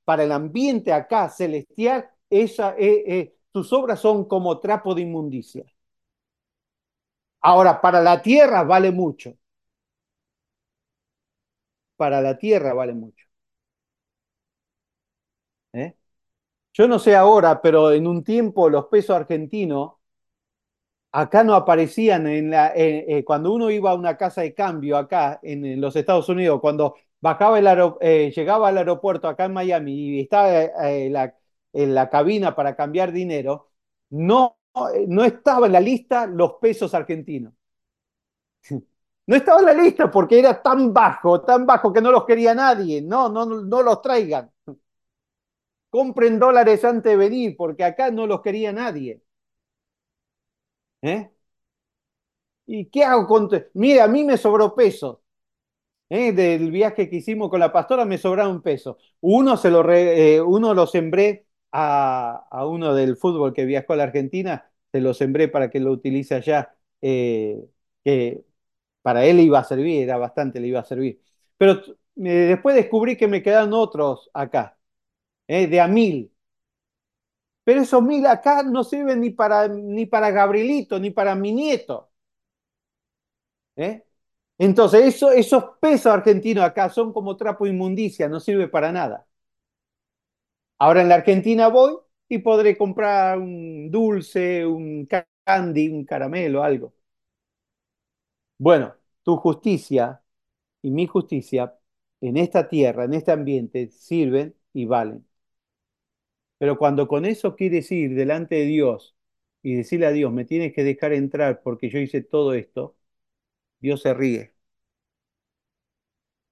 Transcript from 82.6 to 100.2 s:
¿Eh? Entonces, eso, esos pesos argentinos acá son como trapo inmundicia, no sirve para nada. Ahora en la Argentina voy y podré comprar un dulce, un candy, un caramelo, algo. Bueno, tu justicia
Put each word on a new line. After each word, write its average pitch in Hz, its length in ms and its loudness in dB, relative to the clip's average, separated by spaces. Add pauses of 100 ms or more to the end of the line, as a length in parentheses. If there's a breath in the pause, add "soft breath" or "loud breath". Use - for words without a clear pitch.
¿Eh? 208 280 -10 (540)
Entonces, 202 480 6
eso, 269 260 2
esos 254 320 4 (160)
pesos 302 320 2
argentinos 202 520 2
acá 185 260 -2
son 226 220 -4
como 196 240 -8
trapo 202 300 -6
inmundicia, 190 600 -4
no 151 120 -8
sirve 196 280 -2
para 160 240 -2
nada. 170 340 -8 (1500)
Ahora 165 240 4
en 175 60 2
la 175 80 6
Argentina 214 520 2
voy 262 280 4 (320)
y 233 100 -6
podré 214 380 2
comprar 196 640 -2
un 165 520 -12
dulce, 180 760 -2
un 156 400 -8 (380)
candy, 170 440 -2
un 156 160 -8
caramelo, 143 580 -6
algo. - 320 -4 (1600)
Bueno, 143 360 2 (280)
tu 170 140 -2
justicia 143 840 -4 (600)